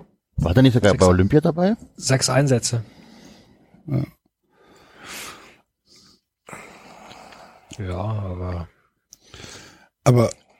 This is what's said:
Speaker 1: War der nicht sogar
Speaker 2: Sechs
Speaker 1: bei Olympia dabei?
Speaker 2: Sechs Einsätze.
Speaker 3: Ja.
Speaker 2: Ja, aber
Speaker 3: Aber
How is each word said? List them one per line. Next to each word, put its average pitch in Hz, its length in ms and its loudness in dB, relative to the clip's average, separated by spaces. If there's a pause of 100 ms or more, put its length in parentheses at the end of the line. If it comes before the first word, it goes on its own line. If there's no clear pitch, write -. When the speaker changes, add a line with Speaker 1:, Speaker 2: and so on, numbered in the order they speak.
(380)
Speaker 1:
War 82 160 0
der 127 100 4
nicht 131 100 6
sogar 104 180 4
Speaker 2:
Sechs 82 140 2
Speaker 1:
bei - 60 6
Olympia 95 300 4
dabei? 175 340 0 (220)
Speaker 2:
Sechs 131 320 -2
Einsätze. 123 540 0 (1040)
Speaker 3:
Ja. 131 160 -4 (3750)
Speaker 2:
Ja, 92 200 -10
aber 90 720 -8 (1400)
Speaker 3:
Aber 123 280 4 (280)